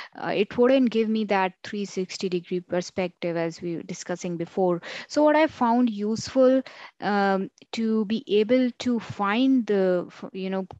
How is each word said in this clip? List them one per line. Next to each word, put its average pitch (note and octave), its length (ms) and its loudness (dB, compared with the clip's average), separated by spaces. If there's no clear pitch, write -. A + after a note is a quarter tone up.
uh, - 60 -6
it G3 300 -2
wouldn't B3 320 4
give A3 180 0
me A3 160 0
that F#3+ 300 0
three G3+ 220 -6
sixty F#3+ 420 -6
degree F3+ 320 -4
perspective F3 760 -4
as E3 260 -4
we E3+ 140 -6
were - 60 -8
discussing F3+ 540 -8
before. F3 460 -2
So D4 160 0
what D4+ 120 6
I D#4 100 4
found B3 420 2
useful, A3+ 760 2
um, G3 500 0
to A3 320 0
be G#3+ 240 -4
able A#3 420 2
to A#3+ 200 -2
find A#3 640 2
the, F#3+ 420 2
f-, - 240 -16
you F#3+ 180 -6
know, F#3+ 160 -4